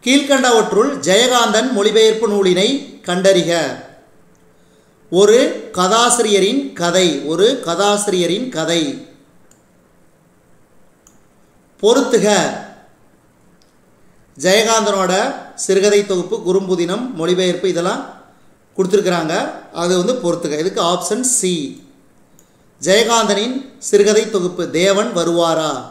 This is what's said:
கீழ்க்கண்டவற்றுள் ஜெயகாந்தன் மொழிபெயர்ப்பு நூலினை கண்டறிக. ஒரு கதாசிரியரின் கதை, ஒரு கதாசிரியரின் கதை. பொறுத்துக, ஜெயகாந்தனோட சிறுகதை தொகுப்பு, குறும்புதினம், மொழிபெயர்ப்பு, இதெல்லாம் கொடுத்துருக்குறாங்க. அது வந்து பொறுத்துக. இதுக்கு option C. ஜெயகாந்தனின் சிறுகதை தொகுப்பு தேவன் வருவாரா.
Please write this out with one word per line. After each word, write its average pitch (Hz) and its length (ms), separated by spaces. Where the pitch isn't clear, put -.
கீழ்க்கண்டவற்றுள் 254 840
ஜெயகாந்தன் 226 680
மொழிபெயர்ப்பு 220 560
நூலினை 190 360
கண்டறிக. 180 460
ஒரு 208 260
கதாசிரியரின் 220 840
கதை, 175 280
ஒரு 175 160
கதாசிரியரின் 202 800
கதை. 160 260
பொறுத்துக, 226 440
ஜெயகாந்தனோட 202 760
சிறுகதை 202 360
தொகுப்பு, 180 360
குறும்புதினம், 185 580
மொழிபெயர்ப்பு, 180 540
இதெல்லாம் 190 280
கொடுத்துருக்குறாங்க. 180 580
அது 180 180
வந்து 233 220
பொறுத்துக. 160 420
இதுக்கு 190 180
option 214 440
C. 180 180
ஜெயகாந்தனின் 214 760
சிறுகதை 208 400
தொகுப்பு 175 340
தேவன் 196 380
வருவாரா. 165 540